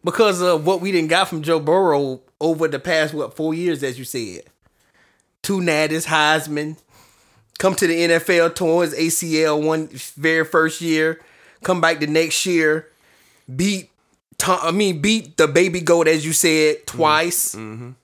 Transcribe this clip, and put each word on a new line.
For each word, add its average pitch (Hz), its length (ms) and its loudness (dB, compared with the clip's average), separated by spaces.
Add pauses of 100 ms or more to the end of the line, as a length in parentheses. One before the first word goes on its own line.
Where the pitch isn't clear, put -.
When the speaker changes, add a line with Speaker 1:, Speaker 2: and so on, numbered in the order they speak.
Speaker 1:
Because 180 380 0
of 165 240 2
what 185 160 2
we 196 120 -4
done 165 140 0
got 185 200 2
from 156 140 -8
Joe 160 180 0
Burrow 147 640 0 (180)
over 160 300 0
the 139 100 -4
past, 156 340 -2
what, 143 220 -8
four 160 180 -4
years, 165 300 -2
as 127 160 -6
you 127 60 -14
said. 104 380 -10 (1000)
Two 196 160 -2
natties, 156 460 0
Heisman. 151 720 0 (800)
Come 185 160 2
to 180 120 0
the 170 160 0
N 170 80 2
F 165 180 0
L, 170 200 4
tore 170 340 0
his 151 100 -2
A 160 160 -2
C 160 340 0
L 151 180 2
one 156 260 0 (280)
very 160 300 2
first 160 340 0
year. 160 400 0 (440)
Come 180 180 0
back 165 180 2
the 151 80 -2
next 156 380 0
year. 160 420 0 (680)
Beat 185 360 -2 (480)
Tom, 185 240 0
I 165 100 -2
mean, 185 300 0
beat 220 360 -2
the 156 100 4
baby 175 340 2
goat, 170 260 4
as 156 180 2
you 160 80 -4
said, 156 540 2
twice. 160 680 0
Speaker 2:
Mm-hmm. 110 360 -14 (120)